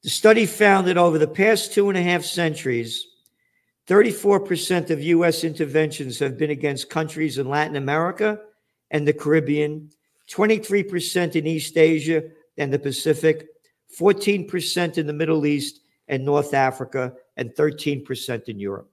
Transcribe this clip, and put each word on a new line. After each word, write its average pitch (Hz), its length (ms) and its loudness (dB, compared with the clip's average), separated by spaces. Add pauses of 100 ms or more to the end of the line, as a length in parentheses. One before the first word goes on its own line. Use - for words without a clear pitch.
The - 80 -8
study 220 360 6
found 196 400 4
that 180 100 2
over 170 220 4
the 151 80 4
past 208 460 2
two 202 160 2
and 190 100 0
a 175 40 0
half 175 220 0
centuries, 135 800 -4 (800)
thirty-four 202 540 4
percent 180 500 -2
of 143 120 -2
U 170 220 4
S 160 200 2
interventions 151 760 -2
have 135 200 -4
been 151 120 -2
against 139 400 -4
countries 156 480 -4
in 131 100 -4
Latin 151 280 -2
America 165 640 -2 (520)
and 147 180 0
the 151 40 2
Caribbean, 151 760 -2 (380)
twenty-three 208 560 0
percent 180 520 -4
in 151 100 0
East 160 300 -4
Asia 160 460 4 (360)
and 139 140 -2
the 139 60 0
Pacific, 156 680 0 (400)
fourteen 202 580 0
percent 175 520 -4
in 156 80 -2
the 147 60 -6
Middle 151 340 0
East 147 340 -2 (260)
and 135 180 -4
North 143 300 0
Africa, 131 600 -2 (220)
and 120 180 -8
thirteen 147 500 -2
percent 123 440 -8
in 107 100 -12
Europe. 98 340 -10